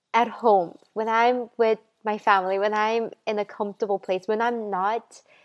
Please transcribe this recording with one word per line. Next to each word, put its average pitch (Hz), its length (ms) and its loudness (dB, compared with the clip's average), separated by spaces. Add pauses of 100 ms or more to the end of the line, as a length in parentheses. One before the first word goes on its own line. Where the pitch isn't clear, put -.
(120)
at 233 160 2
home, 208 500 2 (140)
when 220 160 -4
I'm 233 480 2
with 220 220 2 (260)
my 214 140 -4
family, 196 400 2
when 208 160 0
I'm 220 360 0 (160)
in 214 120 -2
a 208 60 -2
comfortable 202 540 -4
place, 185 280 -4
when 214 160 -2
I'm 233 280 -2
not, 196 520 -4 (220)